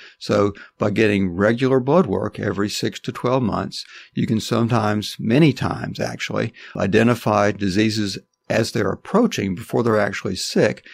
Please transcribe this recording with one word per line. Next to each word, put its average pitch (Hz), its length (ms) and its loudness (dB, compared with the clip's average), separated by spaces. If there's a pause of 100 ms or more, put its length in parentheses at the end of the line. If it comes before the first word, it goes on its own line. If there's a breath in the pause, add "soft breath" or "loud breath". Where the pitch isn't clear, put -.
(180 loud breath)
So 104 340 2 (260 loud breath)
by 104 120 0
getting 101 400 2
regular 120 480 2
blood 143 280 2
work 101 340 -4
every 101 280 -2
six - 300 -6
to - 140 -10
twelve 127 320 -2
months, 95 400 -4 (300 loud breath)
you 120 120 -2
can 110 140 0
sometimes, 110 800 -2
many 127 320 4
times - 480 -4
actually, 117 520 -4 (240 loud breath)
identify 104 760 2
diseases 101 680 -2 (320)
as 110 220 0
they're 101 180 0
approaching 107 640 0
before 120 300 -2
they're 110 160 2
actually 98 340 -4
sick, - 600 0